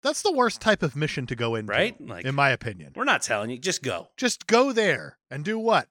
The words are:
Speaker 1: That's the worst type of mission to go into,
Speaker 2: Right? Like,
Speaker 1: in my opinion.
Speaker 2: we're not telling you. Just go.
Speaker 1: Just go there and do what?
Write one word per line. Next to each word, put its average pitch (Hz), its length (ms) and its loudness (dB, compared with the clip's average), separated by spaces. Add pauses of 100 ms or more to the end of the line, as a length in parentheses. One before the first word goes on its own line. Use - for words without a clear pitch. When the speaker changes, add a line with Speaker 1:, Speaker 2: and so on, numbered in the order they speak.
Speaker 1:
That's 294 180 0
the 403 100 2
worst 247 300 2
type 214 220 4
of 156 120 -2
mission 147 320 -4
to 123 80 -6
go 113 200 -2
into, 107 160 -4
Speaker 2:
Right? 180 280 0
Like, 104 260 -12
Speaker 1:
in 135 100 -2
my 139 160 4
opinion. 90 440 -6
Speaker 2:
we're 240 100 -4
not 262 180 2
telling 110 260 -2
you. 123 80 -8
Just 160 240 -4
go. 95 360 -6
Speaker 1:
Just - 280 -2
go 254 260 4
there 190 460 0 (140)
and 139 120 -10
do 214 140 -2
what? 220 340 2